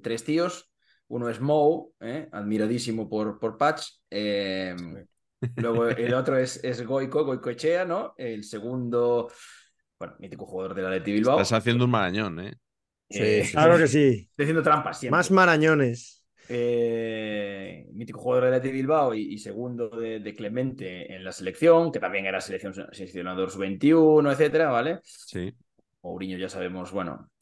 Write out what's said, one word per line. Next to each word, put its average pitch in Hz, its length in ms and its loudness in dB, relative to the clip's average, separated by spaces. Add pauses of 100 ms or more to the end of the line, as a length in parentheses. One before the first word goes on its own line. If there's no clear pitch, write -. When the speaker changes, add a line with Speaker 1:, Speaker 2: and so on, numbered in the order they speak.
Speaker 1:
tres 113 220 -6
tíos. - 460 -2 (380)
Uno 120 200 -4
es 110 120 -6
Mou, 147 600 2
¿eh? 131 320 -10
Admiradísimo 107 760 -2
por, 107 300 -4
por 110 180 -4
Patch. 151 280 0 (260)
Eh, 98 640 -4 (640)
Speaker 2:
Sí. 123 160 -6
Speaker 1:
luego 117 320 0
el 117 260 0
otro 131 240 0
es, 127 260 -2
es 123 220 -4
Goico, 135 380 -2
Goicoechea, 135 600 -2
¿no? 180 320 -6
El 113 280 -10
segundo, 120 840 -2 (680)
bueno, 92 200 -12
mítico 90 280 -14
jugador 92 280 -8
del 92 120 -4
Athletic 95 280 -2
Bilbao. 123 260 4
Speaker 3:
Estás 117 180 2
haciendo 120 260 2
un 123 60 4
marañón, 98 500 0
¿eh? 101 140 -12 (560)
Speaker 1:
Eh, 107 340 2
Speaker 4:
Sí. - 80 -4
Speaker 2:
Claro 165 260 8
que 160 80 6
sí. 127 440 4
Speaker 1:
Estoy 147 140 -4
haciendo 160 180 0
trampas 151 360 2
siempre. 131 200 0
Speaker 2:
Más 175 120 2
marañones. 156 920 4 (600)
Speaker 1:
Eh, 107 1080 -6
mítico 117 280 -12
jugador 127 260 2
del 127 80 4
Athletic 131 200 0
Bilbao 135 400 2
y, 107 200 -6
y 107 40 -12
segundo 117 520 -8
de, 113 300 -8
de 104 140 -12
Clemente 104 800 -8
en 92 100 -14
la 92 80 -10
selección, 165 600 2
que - 80 -6
también 95 260 -4
era 95 140 -2
selección, 95 340 -10
seleccionador 92 760 -6
sub-veintiuno, 143 840 4
etcétera, 151 380 2
¿vale? 147 340 0
Speaker 3:
Sí. - 500 -12 (480)
Speaker 1:
Mourinho 92 360 -10
ya 92 100 -6
sabemos, 92 440 -8
bueno, 85 380 -8 (120)